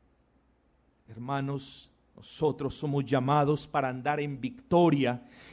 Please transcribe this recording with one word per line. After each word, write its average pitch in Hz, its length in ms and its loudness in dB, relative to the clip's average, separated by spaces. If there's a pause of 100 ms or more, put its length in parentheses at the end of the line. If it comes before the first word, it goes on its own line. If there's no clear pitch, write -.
(1080)
Hermanos, 135 800 -6 (260)
nosotros - 600 -2
somos 143 280 -2
llamados 139 640 2
para 135 220 -2
andar 139 320 -2
en 143 180 -6
victoria 135 840 2 (280)